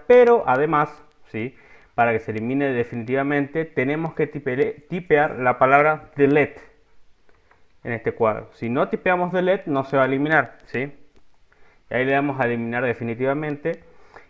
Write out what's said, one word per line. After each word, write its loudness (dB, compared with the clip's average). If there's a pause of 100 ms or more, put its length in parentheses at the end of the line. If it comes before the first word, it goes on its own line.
pero 6
además, 0 (220)
¿sí? -8 (400)
Para 4
que 0
se -10
elimine -2
definitivamente -2
tenemos -4
que -2
tipe-, -4
tipear 0
la 0
palabra 4
delete 2 (1300)
en -6
este -4
cuadro. -2
Si -8
no -2
tipeamos -2
delete 0
no -2
se -4
va 6
a 2
eliminar, 0
¿sí? -8 (960)
Y -8
ahí 0
le -2
damos -2
a 0
eliminar -4
definitivamente -4 (460)